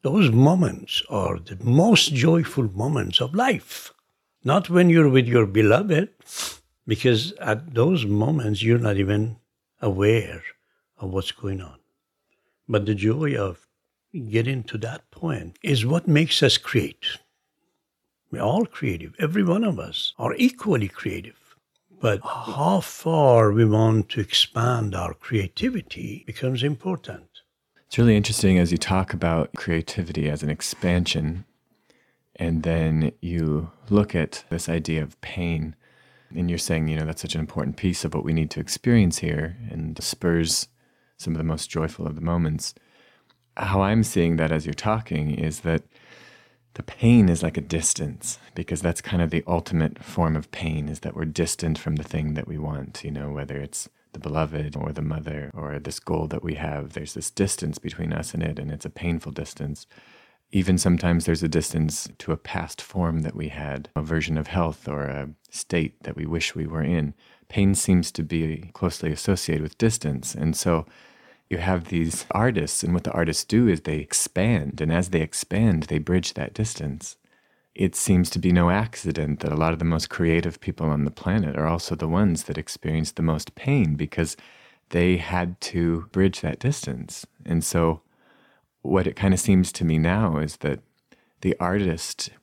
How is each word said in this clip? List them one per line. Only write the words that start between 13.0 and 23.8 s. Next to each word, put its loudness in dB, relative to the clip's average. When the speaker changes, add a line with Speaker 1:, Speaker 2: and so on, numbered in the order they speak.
Speaker 1:
of -6
getting 0
to -8
that -10
point -8
is 2
what 0
makes 4
us 6
create. -2
We're -6
all 2
creative. -6
Every 0
one 2
of 0
us -6
are -2
equally 2
creative. -8
But 2
how 0
far 6
we 6
want 6